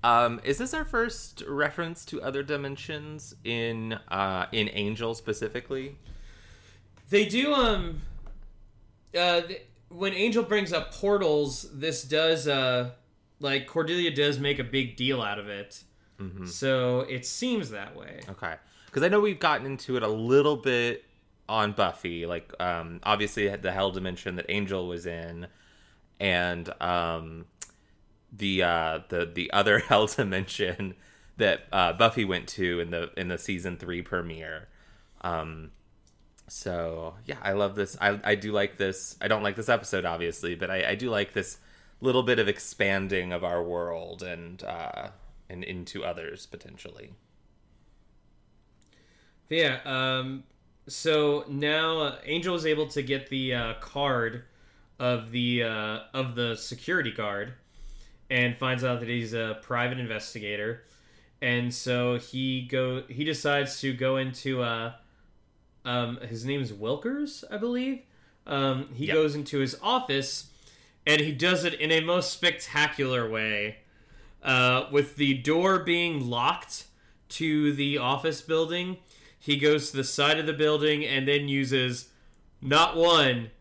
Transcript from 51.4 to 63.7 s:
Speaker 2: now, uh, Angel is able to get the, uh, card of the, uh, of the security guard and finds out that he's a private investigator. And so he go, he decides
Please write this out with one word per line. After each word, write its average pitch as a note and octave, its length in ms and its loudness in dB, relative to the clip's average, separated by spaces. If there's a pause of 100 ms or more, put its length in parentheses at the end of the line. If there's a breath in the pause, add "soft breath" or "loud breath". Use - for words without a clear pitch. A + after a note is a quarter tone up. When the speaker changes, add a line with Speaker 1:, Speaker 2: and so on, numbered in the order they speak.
Speaker 2:
now, D#3 520 0
uh, C#3+ 240 -2
Angel F3 300 0
is D#3+ 120 -2
able D#3 220 2
to D3 140 -4
get C3+ 260 -2
the, C3 260 -2
uh, A2+ 260 -2
card B2 640 -2 (540 soft breath)
of A#2+ 340 0
the, A#2+ 320 2
uh, A2 340 -2 (160)
of C3 200 -2
the A#2 220 -2
security C3+ 540 -4
guard G#2 440 -6 (760 soft breath)
and B2 300 2
finds B2+ 260 0
out B2 160 0
that A#2 80 -8
he's A#2 260 -2
a A2 280 -4
private B2 360 -2
investigator. G#2+ 840 -6 (580 soft breath)
And B2 320 0
so B2 440 0
he C3 440 -4
go, B2+ 460 -2
he C3 160 -4
decides C#3+ 560 0